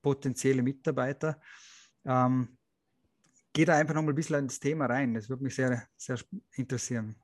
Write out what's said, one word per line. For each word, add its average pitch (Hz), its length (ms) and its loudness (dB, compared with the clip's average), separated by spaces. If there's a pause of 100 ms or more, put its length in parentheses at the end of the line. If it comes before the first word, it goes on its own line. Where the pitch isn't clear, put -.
potenzielle 135 600 2
Mitarbeiter. 139 760 -2 (640)
Ähm, 127 540 2 (960)
geh 156 100 4
da 160 140 6
einfach 151 160 2
noch 156 80 0
mal 151 100 0
ein 135 40 0
bisschen 151 240 0
ins 135 200 -6
Thema 143 280 0
rein. 123 260 0
Das 110 160 -6
würde 131 140 -6
mich 131 120 -6
sehr, 127 280 0 (120)
sehr - 240 -8
sp-, - 240 -14 (140)
interessieren, 117 680 -6